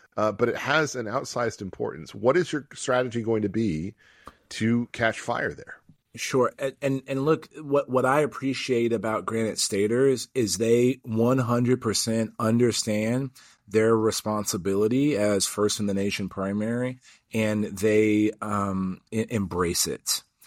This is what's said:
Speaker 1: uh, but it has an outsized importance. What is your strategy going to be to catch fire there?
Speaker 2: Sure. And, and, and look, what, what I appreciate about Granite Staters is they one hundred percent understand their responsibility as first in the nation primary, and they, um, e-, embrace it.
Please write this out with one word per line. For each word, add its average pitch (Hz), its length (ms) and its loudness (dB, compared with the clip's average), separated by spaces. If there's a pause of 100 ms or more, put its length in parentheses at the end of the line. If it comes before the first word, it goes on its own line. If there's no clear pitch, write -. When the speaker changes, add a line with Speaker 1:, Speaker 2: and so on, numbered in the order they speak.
(160)
Speaker 1:
uh, 107 160 0
but 110 160 0
it 113 100 -2
has 147 380 0
an 120 120 -6
outsized 120 520 -4
importance. 95 540 -8
What 117 240 2
is 180 160 -2
your 143 200 -6
strategy 123 500 -2
going 110 180 0
to 107 80 0
be 95 460 -2 (540)
to 117 420 0
catch 113 280 0
fire - 340 -4
there? - 240 -18 (380)
Speaker 2:
Sure. - 440 0
And, 135 200 -4
and, 135 280 -2
and 135 180 -2
look, 156 240 0 (100)
what, 143 300 0
what 127 160 2
I 139 160 4
appreciate 123 720 0
about 107 320 -2
Granite 110 320 -2
Staters 117 800 2
is 107 220 0
they 120 440 4
one 117 380 2
hundred 123 420 2
percent 113 560 -2
understand 117 960 0 (360)
their 110 300 4
responsibility 107 1200 0
as 104 300 2
first 104 320 0
in 104 80 0
the 101 80 0
nation 98 340 -2
primary, 113 720 -4 (340)
and 107 300 0
they, 107 680 4 (120)
um, 98 640 -4
e-, 113 200 -2
embrace 90 580 0
it. - 340 -4 (260)